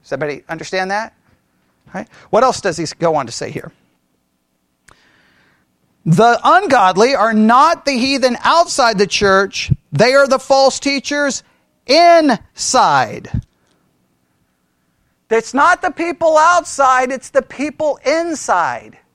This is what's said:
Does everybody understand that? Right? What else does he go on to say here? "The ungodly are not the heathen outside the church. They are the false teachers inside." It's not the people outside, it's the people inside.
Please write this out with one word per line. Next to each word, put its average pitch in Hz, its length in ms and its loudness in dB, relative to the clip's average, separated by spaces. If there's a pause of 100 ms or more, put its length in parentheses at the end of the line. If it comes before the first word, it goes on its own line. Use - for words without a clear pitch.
Does - 120 -12
everybody 143 340 -8
understand 185 440 -8
that? 220 220 -8 (800)
Right? - 140 -12 (220)
What 220 140 2
else 254 180 0
does 175 160 -4
he 165 80 -6 (120)
go 160 180 0
on 139 100 -2
to 117 60 -16
say - 200 -10
here? 156 200 -14 (2250)
"The 220 380 2
ungodly 247 720 2
are 220 200 0
not 247 520 2
the 277 60 -2
heathen 262 500 -2
outside 269 560 0
the 202 100 0
church. 196 640 -2 (200)
They 233 220 2
are 277 140 4
the 262 120 0
false 269 400 2
teachers 277 640 -4 (420)
inside." 254 1600 0 (1900)
It's 226 260 -2
not 339 260 2
the 359 100 -4
people 330 460 -2
outside, 277 760 2
it's - 200 -12
the 269 100 2
people 294 640 -6
inside. 190 960 -4 (160)